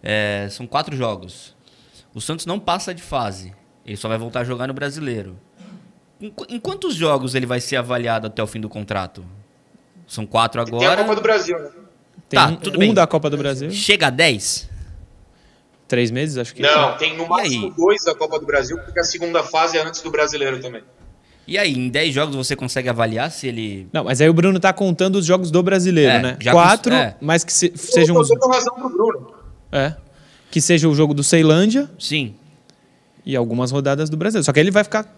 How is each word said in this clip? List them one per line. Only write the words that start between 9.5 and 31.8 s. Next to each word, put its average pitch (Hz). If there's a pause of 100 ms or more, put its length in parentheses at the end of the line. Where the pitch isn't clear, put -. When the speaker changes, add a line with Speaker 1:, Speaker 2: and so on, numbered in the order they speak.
Speaker 1:
São 110
quatro 117
Speaker 2:
Tem 113
a 117
Speaker 1:
agora. 180
Speaker 2:
Copa 214
do 202
Brasil, 185
né? 143 (600)
Speaker 3:
Tem -
Speaker 1:
Tá, 156
Speaker 3:
um, 160
Speaker 1:
tudo 196
Speaker 3:
um -
Speaker 1:
bem. 214
Speaker 3:
da 175
Copa 151
do 143
Brasil. 139
Speaker 1:
Chega 202
a -
dez? 131 (1160)
Speaker 3:
Três 123
meses, 139
acho 120
que 123
Speaker 2:
Não, 143
Speaker 3:
não. 143
Speaker 2:
tem 156
no 170
Speaker 1:
E 170
Speaker 2:
máximo 156
Speaker 1:
aí? -
Speaker 2:
dois 196
da 160
Copa 156
do 151
Brasil, 143
porque -
a 170
segunda 170
fase 160
é 156
antes 165
do 165
Brasileiro 143
também. 120 (640)
Speaker 1:
E 185
aí, 190
em 127
dez 143
jogos 143
você 131
consegue 127
avaliar 117
se -
ele 104
Speaker 3:
Não, 156
mas 127
aí 156
o 165
Bruno 180
tá 190
contando 190
os 180
jogos 180
do 175
Brasileiro, 175
Speaker 1:
É, 107
Speaker 3:
né? 127
Speaker 1:
já 120
Speaker 3:
Quatro, 190
Speaker 1:
cons-, 247
é. 110
Speaker 3:
mas 160
que -
se-, 175
Speaker 2:
Eu -
Speaker 3:
sejam 170
Speaker 2:
tô 160
Speaker 3:
os 151
Speaker 2:
dando 240
razão 254
pro 254
Bruno. 214 (380)
Speaker 3:
É. 143 (560)
Que 156
seja 165
o 151
jogo 147
do 143
Ceilândia 180 (100)